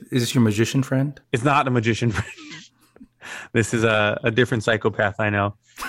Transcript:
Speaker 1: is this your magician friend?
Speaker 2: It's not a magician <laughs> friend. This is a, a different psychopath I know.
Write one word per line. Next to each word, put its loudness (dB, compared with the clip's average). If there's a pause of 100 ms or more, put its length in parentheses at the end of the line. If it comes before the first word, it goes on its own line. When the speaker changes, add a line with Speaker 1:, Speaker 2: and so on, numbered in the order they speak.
(120)
Speaker 1:
is 2
this -4
your 4
magician 2
friend? -2 (140)
Speaker 2:
It's -2
not 2
a 0
magician 2
<laughs> -2
friend. -6 (1200)
This 2
is 2
a, 2
a 2
different 0
psychopath 0
I 0
know. 0 (340)